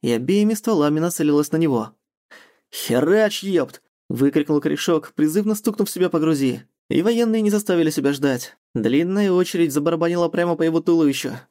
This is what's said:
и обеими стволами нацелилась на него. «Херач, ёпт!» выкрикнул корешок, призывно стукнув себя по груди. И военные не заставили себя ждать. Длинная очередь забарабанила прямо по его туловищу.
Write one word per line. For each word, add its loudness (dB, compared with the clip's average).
и -2
обеими 2
стволами 0
нацелилась 0
на 0
него. 0
«Херач, 0
ёпт!» -2
выкрикнул 0
корешок, -2
призывно 0
стукнув -2
себя 0
по 0
груди. 0
И 2
военные 0
не 2
заставили 0
себя -2
ждать. -4
Длинная 0
очередь 0
забарабанила 0
прямо -2
по -2
его 0
туловищу. 0